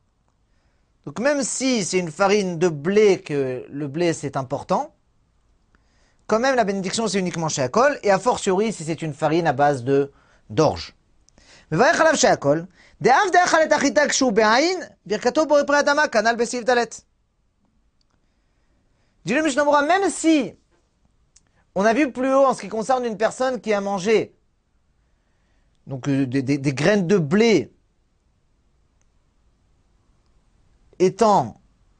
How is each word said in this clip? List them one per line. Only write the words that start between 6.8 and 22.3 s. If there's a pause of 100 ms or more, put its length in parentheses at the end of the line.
c'est
uniquement
chez
Akol,
et
a
fortiori
si
c'est
une
farine
à
base
de, (380)
d'orge. (760)
Mais
vayachalav
chez
Akol, (320)
de'av
de'achal
et
achita
kshu
be'ayin, (260)
birkato
borei
pri
adama,
kanal
besiv
dalet. (2250)
Dit
le
Mishnah
Berurah,
même
si (1200)
on
a
vu
plus